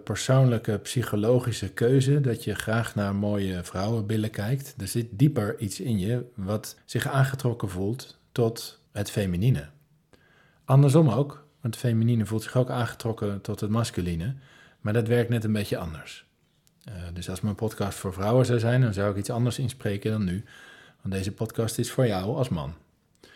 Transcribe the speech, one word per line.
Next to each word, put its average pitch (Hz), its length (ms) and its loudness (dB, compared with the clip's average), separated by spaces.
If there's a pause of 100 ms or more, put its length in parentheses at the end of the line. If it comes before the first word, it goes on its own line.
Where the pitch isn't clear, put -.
persoonlijke 117 760 2
psychologische 113 920 0
keuze 135 480 4
dat 127 240 0
je 104 100 -2
graag 113 400 -2
naar 101 200 0
mooie 98 480 0
vrouwenbillen 107 680 -2
kijkt. 131 480 -4
Er 98 100 -6
zit 117 220 -2
dieper 107 480 2
iets 98 220 -8
in 107 180 0
je 117 360 -2
wat 104 500 -6
zich - 240 -4
aangetrokken 131 600 0
voelt 98 500 -6 (140)
tot - 480 -2 (120)
het 101 180 -6
feminine. 104 580 0 (960)
Andersom 143 440 8
ook, 139 380 0 (140)
want 113 140 -4
het - 100 -10
feminine 113 420 4
voelt 110 160 -2
zich - 140 -4
ook 127 140 2
aangetrokken 113 680 -4
tot 104 200 -8
het 104 100 -2
masculine, 101 640 -2 (460)
maar 107 120 -2
dat 110 160 2
werkt 117 220 2
net 113 140 0
een 110 80 0
beetje 107 260 -2
anders. 80 480 -12 (580)
Eh, 104 100 -16 (180)
dus 90 180 -8
als 92 100 -8
mijn 104 140 0
podcast 104 440 -4
voor 95 140 -6
vrouwen 107 340 4
zou 120 120 2
zijn, 120 220 2
dan 117 120 2
zou 98 180 0
ik 98 60 -4
iets 101 140 -6
anders 120 280 0
inspreken 107 520 -4
dan 107 140 0
nu, 92 200 -2 (580)
want 98 120 -6
deze 95 180 -4
podcast - 460 -4
is 117 120 -2
voor 131 160 2
jou 101 300 0
als 135 120 0
man. 80 260 -4 (600)